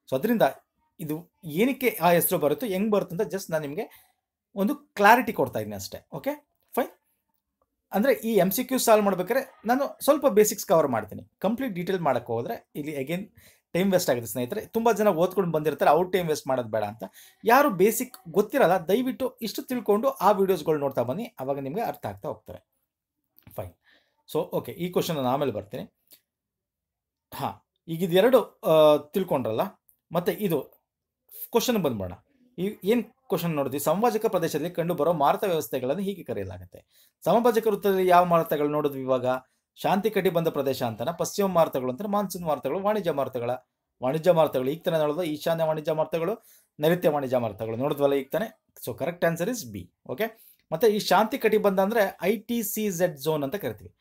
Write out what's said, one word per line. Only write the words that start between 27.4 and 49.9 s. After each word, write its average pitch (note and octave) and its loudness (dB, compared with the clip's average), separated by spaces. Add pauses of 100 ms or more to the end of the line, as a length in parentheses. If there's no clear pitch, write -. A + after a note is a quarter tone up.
ಈಗ E3 -4
ಇದೆರಡು, G3 4
ಆ, D#3 6
ತಿಳ್ಕೊಂಡ್ರಲ್ಲ, D3 -4 (280)
ಮತ್ತೆ F3 0
ಇದು F3 -2 (880)
ಕ್ವಶನ್ A#3 0
ಬಂದ್ಬಿಡೋಣ. A2 -2 (460)
ಈ G3+ -6
ಏನ್ A3 2
ಕ್ವಶನ್ E3+ -4
ನೋಡಿದ್ವಿ, C#3 -2
"ಸಮಭಾಜಕ G#3+ 0
ಪ್ರದೇಶದಲ್ಲಿ E3 -2
ಕಂಡುಬರೋ E3 0
ಮಾರುತ D#3+ 2
ವ್ಯವಸ್ಥೆಗಳನ್ನು D3+ -2
ಹೀಗೆ F#3+ -6
ಕರೆಯಲಾಗುತ್ತೆ." F#2+ -10 (400)
ಸಮಭಾಜಕ A3 2
ವೃತ್ತದಲ್ಲಿ F#3+ 2
ಯಾವ F3 8
ಮಾರುತಗಳು D#3+ 2
ನೋಡಿದ್ವಿ D3 -2
ಇವಾಗ? B2+ 0 (500)
ಶಾಂತಿ F#3+ 0
ಕಟಿಬಂಧ F3 0
ಪ್ರದೇಶ C#3 -2
ಅಂತನ, A#2 -4
ಪಶ್ಚಿಮ F#3+ -2
ಮಾರುತಗಳು D#3 2
ಅಂತಾರೆ, G3+ -8
ಮಾನ್ಸೂನ್ G3+ -4
ಮಾರುತಗಳು, D3 -2
ವಾಣಿಜ್ಯ G3 -2
ಮಾರುತಗಳ, B2+ -4 (520)
ವಾಣಿಜ್ಯ D#3 2
ಮಾರುತಗಳು C3+ 2
ಈಗ D#3+ -6
ತಾನೇ E3 0
ನೋಡಿದ್ವಿ, D3+ 0
ಈಶಾನ್ಯ E3 -2
ವಾಣಿಜ್ಯ D#3 -2
ಮಾರುತಗಳು, D#3+ -4 (360)
ನೈಋತ್ಯ E3+ 2
ವಾಣಿಜ್ಯ C3+ 0
ಮಾರುತಗಳು A2+ -4
ನೋಡಿದ್ವಲ್ಲ C#3+ 0
ಈಗ C#3 0
ತಾನೇ. G#3+ -4 (260)
So, B2 -8
ಕರೆಕ್ಟ್ E3+ -2
ಆನ್ಸರ್ E3+ 0
is C3+ -8
B. F2+ -14 (160)